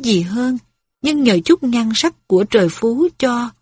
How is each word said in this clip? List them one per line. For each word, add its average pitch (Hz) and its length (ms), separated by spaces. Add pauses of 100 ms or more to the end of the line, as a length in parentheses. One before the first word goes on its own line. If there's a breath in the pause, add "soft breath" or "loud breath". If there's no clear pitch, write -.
gì 208 160
hơn, 240 380 (440)
nhưng 294 200
nhờ 214 220
chút 349 180
nhan 233 320
sắc - 340
của 190 160
trời 196 240
phú 240 400 (100)
cho, 240 320 (120)